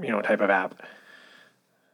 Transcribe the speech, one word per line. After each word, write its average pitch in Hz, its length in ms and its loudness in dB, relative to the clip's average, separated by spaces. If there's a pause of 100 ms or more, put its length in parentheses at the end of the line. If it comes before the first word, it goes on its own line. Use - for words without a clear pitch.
you 135 80 -6
know, 104 120 0
type 107 180 2
of 98 100 2
app? 95 320 0 (1120)